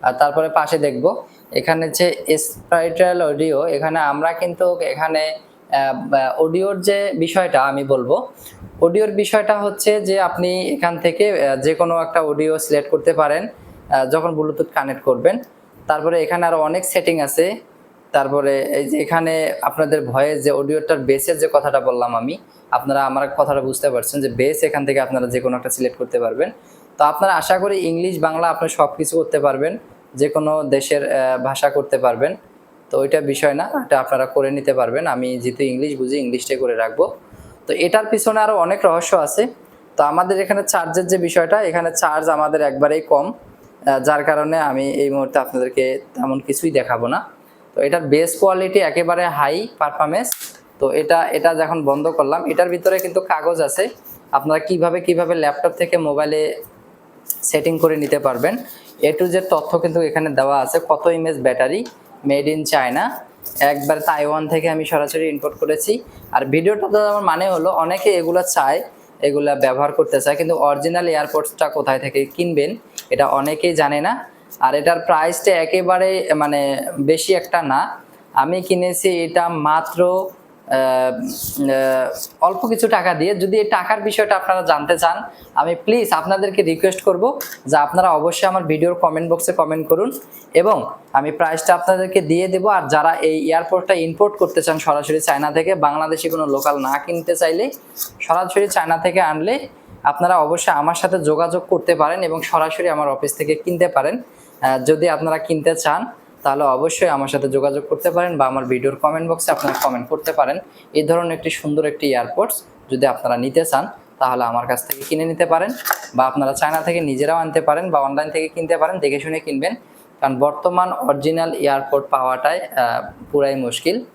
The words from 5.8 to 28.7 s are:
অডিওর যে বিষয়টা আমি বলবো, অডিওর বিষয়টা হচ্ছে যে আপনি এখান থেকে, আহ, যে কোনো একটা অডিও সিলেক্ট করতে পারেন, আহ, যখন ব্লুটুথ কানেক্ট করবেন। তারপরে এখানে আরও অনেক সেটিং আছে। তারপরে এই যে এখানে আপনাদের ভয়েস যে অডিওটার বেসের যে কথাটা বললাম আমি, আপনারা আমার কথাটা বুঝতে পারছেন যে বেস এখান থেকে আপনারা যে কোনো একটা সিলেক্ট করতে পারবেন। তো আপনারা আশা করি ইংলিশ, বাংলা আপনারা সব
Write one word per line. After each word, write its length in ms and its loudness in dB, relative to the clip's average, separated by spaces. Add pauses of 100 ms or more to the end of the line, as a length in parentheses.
অডিওর 400 0
যে 320 0
বিষয়টা 480 2
আমি 220 0
বলবো, 480 0 (500)
অডিওর 300 2
বিষয়টা 480 0
হচ্ছে 420 0
যে 180 0
আপনি 500 -2
এখান 280 -2
থেকে, 340 2
আহ, 240 2
যে 200 0
কোনো 260 2
একটা 200 0
অডিও 380 0
সিলেক্ট 300 0
করতে 240 2
পারেন, 340 2
আহ, 640 -4
যখন 260 0
ব্লুটুথ 380 -2
কানেক্ট 300 -4
করবেন। 320 2 (520)
তারপরে 360 0
এখানে 220 0
আরও 160 2
অনেক 240 -2
সেটিং 360 0
আছে। 340 0 (560)
তারপরে 420 2 (240)
এই 120 0
যে 120 0
এখানে 600 0
আপনাদের 440 0
ভয়েস 380 0
যে 80 4
অডিওটার 460 0
বেসের 420 0
যে 140 2
কথাটা 260 4
বললাম 360 -2
আমি, 220 -4 (340)
আপনারা 340 0
আমার 220 -2 (100)
কথাটা 240 2
বুঝতে 280 -2
পারছেন 320 -4
যে 80 0
বেস 340 0
এখান 220 0
থেকে 140 2
আপনারা 280 -2
যে 140 -2
কোনো 160 -2
একটা 120 -6
সিলেক্ট 280 -4
করতে 220 -2
পারবেন। 300 -2 (480)
তো 60 2
আপনারা 300 2
আশা 260 0
করি 180 0
ইংলিশ, 420 -2
বাংলা 300 0
আপনারা 180 -2
সব 300 0